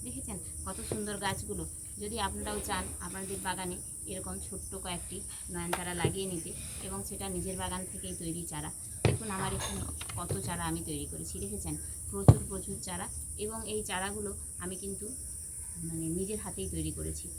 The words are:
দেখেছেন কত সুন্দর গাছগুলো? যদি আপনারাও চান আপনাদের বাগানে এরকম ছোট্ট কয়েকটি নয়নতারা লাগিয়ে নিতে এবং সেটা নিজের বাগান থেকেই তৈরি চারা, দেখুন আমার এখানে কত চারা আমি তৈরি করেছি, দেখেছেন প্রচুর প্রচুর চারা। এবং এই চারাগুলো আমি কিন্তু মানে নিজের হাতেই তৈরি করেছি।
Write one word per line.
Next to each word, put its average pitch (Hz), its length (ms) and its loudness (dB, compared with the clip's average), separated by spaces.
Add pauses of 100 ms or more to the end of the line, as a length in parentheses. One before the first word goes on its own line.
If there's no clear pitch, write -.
দেখেছেন 240 320 -4 (300)
কত 190 120 -4 (120)
সুন্দর 208 240 0 (100)
গাছগুলো? 190 400 2 (380)
যদি 208 140 -2 (100)
আপনারাও 208 320 0 (100)
চান 185 160 2 (220)
আপনাদের 190 400 -2
বাগানে 185 300 0 (340)
এরকম 185 240 -4 (120)
ছোট্ট - 240 -6 (140)
কয়েকটি 180 320 -4 (380)
নয়নতারা 175 380 0 (100)
লাগিয়ে 190 300 4
নিতে 165 180 -2 (360)
এবং 190 120 -2 (100)
সেটা 196 200 -2
নিজের 185 340 0
বাগান 185 200 0 (100)
থেকেই 185 280 -4
তৈরি 165 300 0
চারা, 151 200 -2 (360)
দেখুন 220 300 6
আমার 190 200 2
এখানে 196 240 0 (380)
কত 175 140 0 (140)
চারা 170 240 0
আমি 165 180 0
তৈরি 147 240 0
করেছি, 160 220 -4 (100)
দেখেছেন 196 300 -2 (360)
প্রচুর 196 380 12
প্রচুর 190 280 -2 (100)
চারা। 185 200 -2 (380)
এবং 220 140 -2 (160)
এই 214 140 2
চারাগুলো 202 420 0 (340)
আমি 185 180 0
কিন্তু 196 240 -2 (840)
মানে 165 160 0 (140)
নিজের 202 260 0
হাতেই 190 300 -2
তৈরি 160 240 2
করেছি। 156 280 -2 (120)